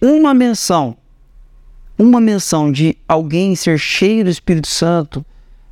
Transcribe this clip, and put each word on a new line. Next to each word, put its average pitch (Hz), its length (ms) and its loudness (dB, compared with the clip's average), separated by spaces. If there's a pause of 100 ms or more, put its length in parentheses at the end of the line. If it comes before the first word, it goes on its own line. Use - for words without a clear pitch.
uma 294 320 2
menção, 196 640 0 (1040)
uma 240 220 4
menção 175 520 0
de 156 240 0 (100)
alguém 165 480 -2
ser 160 240 0
cheio 208 460 0
do 180 60 0
Espírito 165 380 -2
Santo 165 560 -4 (480)